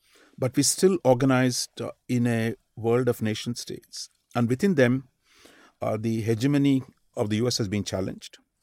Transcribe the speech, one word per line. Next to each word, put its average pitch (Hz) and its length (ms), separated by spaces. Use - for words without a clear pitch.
but 127 180
we 143 60
still 190 420
organized, 127 800
uh, - 80
in 120 180
a 113 280
world 120 320
of 120 120
nation 110 340
states. - 540
And 120 140
within 170 260
them, 131 340
uh, 110 180
the 113 220
hegemony 135 600
of 117 140
the 107 80
U 117 100
S 120 120
has 107 100
been 98 160
challenged. - 540